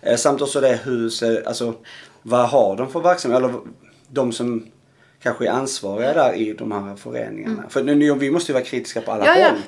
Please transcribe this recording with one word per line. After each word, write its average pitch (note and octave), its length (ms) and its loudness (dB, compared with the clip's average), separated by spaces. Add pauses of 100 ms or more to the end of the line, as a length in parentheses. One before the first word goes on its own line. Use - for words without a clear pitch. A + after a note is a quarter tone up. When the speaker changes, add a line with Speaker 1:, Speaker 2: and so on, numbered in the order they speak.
Speaker 1:
Eh, A#2+ 160 2
samt C#3 260 2
också C#3 180 -2
det, B2+ 240 4
hur A#2 260 -2
ser, A2+ 380 -2
alltså, A#2 260 -4 (480)
vad A#2 260 2
har A2 280 4
de B2+ 140 -4
för E3+ 100 -4
verksamhet? E3 380 2
Eller B2+ 160 0 (540)
de B2+ 240 -2
som A#2 340 -4 (560)
kanske A#2+ 240 -2
är F2+ 40 2
ansvariga B2+ 640 -2
där C3 200 4
i G#2+ 180 -2
de G#2+ 200 -8
här G2+ 240 -8
föreningarna. A#2 640 -8
Speaker 2:
Mm. - 120 -14
Speaker 1:
För C3+ 120 0
nu, C#3+ 120 2
nu, D3 200 6
vi C#3 160 0
måste E3 220 0
ju - 20 0
vara B2+ 100 0
kritiska A#2+ 360 -6
på A2 120 -6
alla A2 140 0
Speaker 2:
Ja, E4 120 6
ja, F#4 100 6
Speaker 1:
håll. D#4 200 0